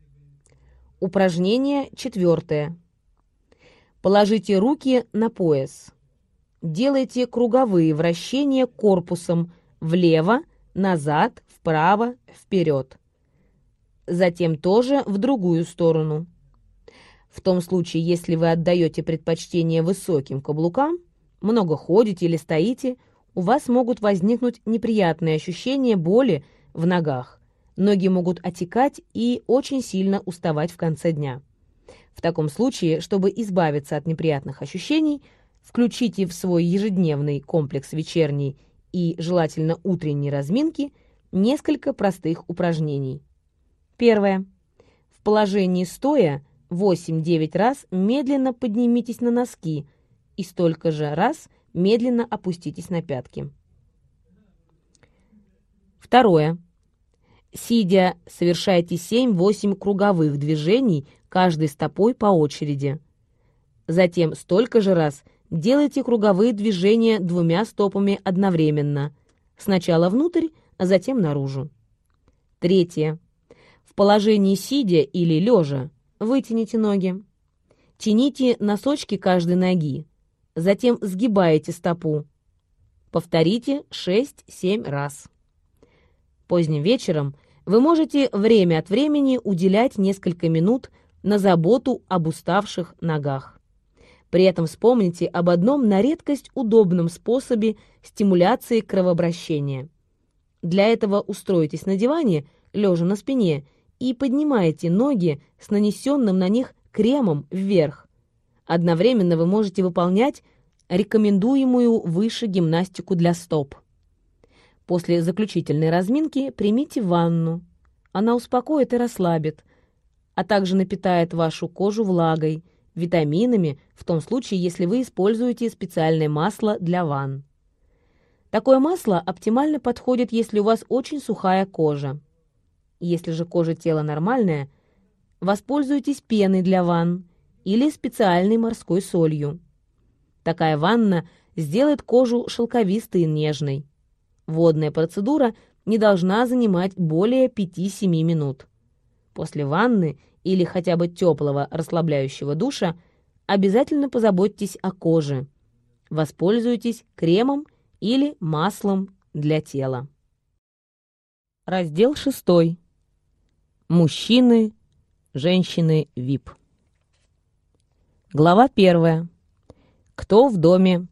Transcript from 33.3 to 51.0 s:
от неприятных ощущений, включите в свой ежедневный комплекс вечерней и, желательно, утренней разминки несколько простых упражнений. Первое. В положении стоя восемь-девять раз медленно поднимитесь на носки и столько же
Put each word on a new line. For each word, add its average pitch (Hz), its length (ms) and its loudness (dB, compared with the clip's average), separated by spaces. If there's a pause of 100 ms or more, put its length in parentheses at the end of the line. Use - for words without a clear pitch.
от 147 120 -6
неприятных 151 560 -4
ощущений, 294 580 -2 (400)
включите 226 640 -2
в 175 80 -8
свой 175 300 0
ежедневный 170 800 0
комплекс 139 520 -4
вечерней 143 640 -2 (340)
и, 170 280 -2
желательно, 165 640 -2
утренней 151 480 -4
разминки 262 640 -4 (380)
несколько 254 640 -2
простых - 560 -4
упражнений. 151 720 -4 (760)
Первое. 202 480 2 (680)
В - 100 -20
положении 196 640 0
стоя 180 600 0 (280)
восемь-девять 170 840 -2
раз 226 360 -2
медленно 262 600 0
поднимитесь 240 680 -2
на 240 80 0
носки 175 560 -4 (520)
и 190 60 -6
столько 165 460 -2
же 151 240 -4